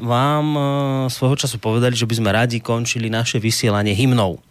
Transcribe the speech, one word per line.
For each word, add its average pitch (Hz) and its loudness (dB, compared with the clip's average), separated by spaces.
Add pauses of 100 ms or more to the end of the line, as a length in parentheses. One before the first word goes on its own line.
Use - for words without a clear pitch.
vám, 139 2
e, 147 0 (480)
svojho 131 0
času 117 -6
povedali, 120 2
že 117 -2
by 113 0
sme 110 0
radi 117 0
končili 117 -2
naše 113 -2
vysielanie 104 0
hymnou. 113 2